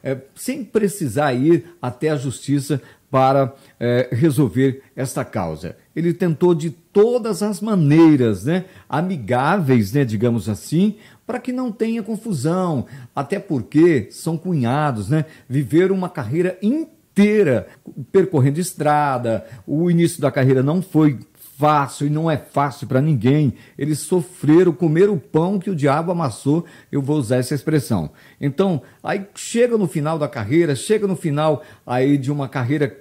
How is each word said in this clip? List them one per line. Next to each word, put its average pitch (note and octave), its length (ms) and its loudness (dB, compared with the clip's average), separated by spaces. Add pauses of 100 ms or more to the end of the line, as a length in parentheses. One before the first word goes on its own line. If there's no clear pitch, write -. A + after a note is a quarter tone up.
É, C3+ 140 -4 (180)
sem C4 300 -8
precisar D3 640 -2
ir D3 320 2 (180)
até C3 280 -4
a D3+ 80 -2
justiça C3+ 640 -4 (280)
para, C3+ 440 2 (260)
é, A#2+ 320 0
resolver C3 720 0 (100)
esta B2+ 300 -6
causa. E2 540 -8 (180)
Ele E3+ 180 -2
tentou F3 400 2
de D#3+ 180 -4
todas G#3+ 720 0
as G#3 200 -4
maneiras, D3+ 840 4
né, E3+ 220 -2 (240)
amigáveis, C3 1040 0
né, C#3+ 100 2
digamos A2+ 460 -2
assim, F#3 480 -2 (280)
para A#3+ 140 -6
que B3 140 -8
não B3+ 180 -4
tenha A3+ 320 -4
confusão, F3 840 -4 (300)
até C#3+ 240 -4
porque D3+ 720 2
são - 240 -6
cunhados, C#3 720 -2
né, D3+ 160 0 (240)
viveram D3+ 480 0
uma F3+ 140 -4
carreira E3 520 -4
inteira G#3 1080 0 (420)
percorrendo D3+ 480 2
estrada, C#3+ 840 -2 (200)
o E3 240 -2
início E3+ 320 2
da C#3 80 0
carreira C3 320 2
não D3+ 200 0
foi D3+ 360 2 (400)
fácil C#3+ 500 0
e - 20 -2
não D#3 220 -2
é D3 60 -2
fácil C#3 500 -4
pra B2 120 0
ninguém. C#3+ 540 2 (240)
Eles D3 220 -4
sofreram, F3 720 2
comeram E3+ 420 2
o D#3+ 60 -2
pão F3+ 400 -2
que F#3+ 100 -6
o F#3+ 60 -4
diabo D3 360 0
amassou, D#3+ 540 -2 (260)
eu C#3 120 -2
vou D3 140 -2
usar B2+ 180 -2
essa B2+ 180 -2
expressão. C3 560 -2 (300)
Então, D#3+ 420 -2 (220)
aí G3 320 -6
chega A#3 420 0
no G3 100 0
final D#3 300 -2
da D3 100 -2
carreira, C#3 460 0
chega G#3 320 -2
no F#3+ 100 0
final D3+ 460 0 (240)
aí C3 320 2
de C3+ 140 -2
uma C#3+ 160 -4
carreira C3+ 540 -2